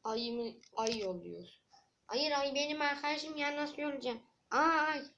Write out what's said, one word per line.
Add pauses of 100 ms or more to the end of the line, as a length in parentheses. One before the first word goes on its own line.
ayımı, (220)
ay
yolluyoruz. (440)
Hayır,
ay
benim
arkadaşım
ya,
nasıl
yollayacağım? (280)
Aa,
ay. (140)